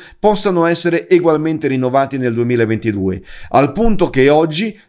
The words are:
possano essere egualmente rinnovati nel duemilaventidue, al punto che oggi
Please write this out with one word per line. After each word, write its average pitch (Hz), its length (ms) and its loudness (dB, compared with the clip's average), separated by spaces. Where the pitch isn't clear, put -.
possano 196 480 0
essere 170 420 -2
egualmente 160 600 2
rinnovati 135 500 -2
nel 123 160 -2
duemilaventidue, 110 880 -2
al 139 220 2
punto 202 360 2
che 131 220 2
oggi 160 480 0